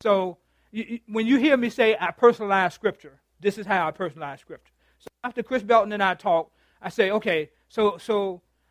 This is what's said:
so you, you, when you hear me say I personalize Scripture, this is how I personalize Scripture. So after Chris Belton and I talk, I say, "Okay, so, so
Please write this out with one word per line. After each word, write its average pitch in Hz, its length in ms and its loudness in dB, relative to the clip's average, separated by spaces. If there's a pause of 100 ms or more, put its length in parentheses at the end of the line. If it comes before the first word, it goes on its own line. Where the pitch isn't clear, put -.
so 190 360 0 (340)
you, 220 160 -8
you, 233 200 -10
when 220 200 -4
you 269 100 6
hear 269 200 4
me 240 120 -2
say 220 300 2
I 170 120 -4
personalize 202 640 2
Scripture, - 460 -8 (200)
this 202 180 -2
is 208 80 -12
how 185 220 0
I 156 40 -6
personalize 151 480 -10
Scripture. - 340 -20 (260)
So - 80 -20 (160)
after 240 200 -6
Chris 254 200 -4
Belton 208 280 4
and 208 100 -4
I 190 120 0
talk, 165 380 0 (300)
I 185 80 -10
say, 190 220 0
"Okay, 185 380 -2 (200)
so, 208 280 0
so 196 440 -4 (300)